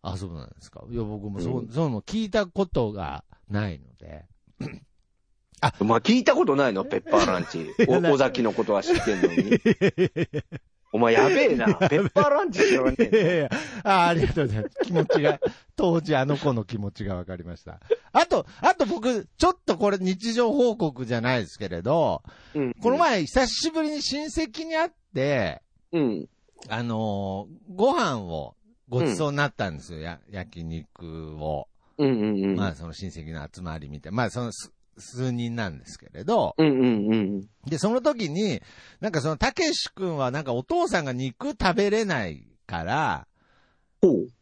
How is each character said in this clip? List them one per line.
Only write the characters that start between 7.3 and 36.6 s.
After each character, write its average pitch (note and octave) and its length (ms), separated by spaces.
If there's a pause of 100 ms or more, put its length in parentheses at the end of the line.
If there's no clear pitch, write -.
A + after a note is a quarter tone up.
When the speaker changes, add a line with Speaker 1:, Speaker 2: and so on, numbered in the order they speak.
Speaker 2:
ラ F2+ 80
ン F2 60
チ。 E2 220
Speaker 1:
<laughs> - 200
い - 40
や、 - 80
な E3+ 120
Speaker 2:
お-、 - 40
尾 - 20
崎 C3 260
の A2 100
こ A#2 100
と G#2 100
は F#2+ 100
知 F4 100
っ - 100
て - 160
ん - 20
の - 120
に。 F3 300
Speaker 1:
<laughs> - 1300
Speaker 2:
お - 60
前 - 140
や - 140
べ F4+ 240
え D3 40
な。 A3+ 100 (100)
Speaker 1:
<laughs> - 140
Speaker 2:
ペ D3+ 100
ッ G3 120
パ F#3+ 100
ー - 80
ラ - 140
ン E4+ 80
チ F3+ 100
知 G4+ 160
ら C4 80
ね C4 120
え A3 140
の？ A3 60
Speaker 1:
い G#3+ 40
や F3 140
い - 40
や。 C#3+ 100 (340)
あ、 F#3+ 240
あ E3+ 60
り E3 80
が - 120
と D#3+ 100
う C3+ 40
ご G#2 60
ざ G#2+ 80
い - 20
ま - 60
す。 - 140
気 - 100
持 E3 120
ち - 160
が、 D3 180 (360)
当 E3+ 240
時 D3+ 160
あ C3 100
の C#3+ 120
子 C#3 160
の A2+ 100
気 A2+ 140
持 G2+ 140
ち - 120
が G2 120
わ F2+ 100
か F#2 100
り F2 80
ま E2+ 140
し - 80
た。 D#2+ 160 (320)
あ D4+ 120
と、 C#4 200 (160)
あ F4 120
と D#4+ 120
僕、 A3+ 420 (100)
ち - 80
ょ F4 40
っ F4+ 160
と F3+ 120
こ G3+ 120
れ G3 100
日 F#3 340
常 A#3 200
報 B3 240
告 C3 280
じ A2+ 80
ゃ A#2 60
な B2 160
い A#2+ 60
で F2 60
す - 120
け G#2 100
れ E2+ 120
ど、 B2 420 (320)
Speaker 2:
う D3+ 60
ん。 B2+ 200
Speaker 1:
こ A#3+ 100
の C#4 60
前 C#4+ 260
久 B3+ 240
し D#4 240
ぶ D#4+ 120
り D4+ 60
に D4+ 120
親 D4 260
戚 D#4+ 360
に D#4+ 120
会 D#4+ 120
っ - 20 (240)
て、 C3 480 (300)
Speaker 2:
う E3+ 80
ん。 G#2+ 300 (400)
Speaker 1:
あ A2 140
の G#2 640 (220)
ー、 F3+ 60
ご A#3 180
飯 F#3+ 260
を D#2+ 360 (320)
ご A#2+ 160
ち B2+ 120
そ D3+ 120
う C#3+ 40
に C#3+ 60
な C#3+ 120
っ - 60
た G2+ 140
ん D#2 80
で C#2 60
す - 80
よ。 D#2+ 80
Speaker 2:
う - 20
ん。 - 20
Speaker 1:
や-、 E2 160 (120)
焼 F2 320
肉 D#2+ 800
を。 D2+ 240 (300)
Speaker 2:
う D3 80
ん C3+ 40
う A2+ 240
ん G2 100
う G2 100
ん。 - 20
Speaker 1:
ま G2 140
あ、 D#2+ 60
そ E2 120
の D#2+ 60
親 F#2+ 160
戚 D#2+ 240
の D2 200
集 F2+ 80
ま E2 160
り C#2+ 120
み D2 100
た D2 100
い。 D#2+ 40
ま A#2+ 100
あ、 G#2+ 60
そ B2 120
の A#2 120
す-、 - 180 (280)
数 B2+ 320
人 A#2+ 240
な A2 140
ん D2+ 80
で B1+ 80
す - 140
け - 120
れ F#2 120
ど。 G#3 340
Speaker 2:
う D#3 60